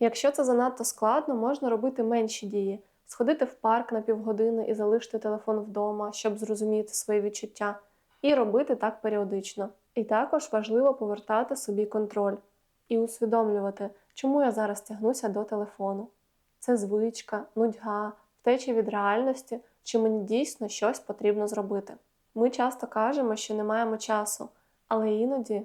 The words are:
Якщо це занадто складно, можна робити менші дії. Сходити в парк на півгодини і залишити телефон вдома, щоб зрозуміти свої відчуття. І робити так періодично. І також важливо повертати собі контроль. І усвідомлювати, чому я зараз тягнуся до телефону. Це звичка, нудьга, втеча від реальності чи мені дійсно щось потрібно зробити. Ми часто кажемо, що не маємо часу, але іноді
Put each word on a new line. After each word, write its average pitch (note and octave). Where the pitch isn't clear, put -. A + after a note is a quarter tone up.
Якщо A#3
це C#4+
занадто B3
складно, C4+
можна B3
робити A#3
менші A3
дії. G3+
Сходити C#4+
в B3+
парк A#3
на A3
півгодини A3
і A3
залишити A3
телефон G#3+
вдома, G#3
щоб G#3+
зрозуміти G#3+
свої G#3
відчуття. G#3
І D4
робити B3
так A3
періодично. G3+
І A3+
також B3
важливо A3+
повертати A3
собі G#3
контроль. G#3
І A#3
усвідомлювати, G#3+
чому C#4
я B3
зараз G#3
тягнуся A3
до G#3
телефону. G3+
Це B3
звичка, G#3+
нудьга, G#3+
втеча B3+
від A3+
реальності A3+
чи -
мені A3
дійсно A3+
щось G#3+
потрібно G#3
зробити. G3+
Ми A#3
часто B3+
кажемо, A#3
що G#3+
не G#3+
маємо A3
часу, G#3+
але A3
іноді A3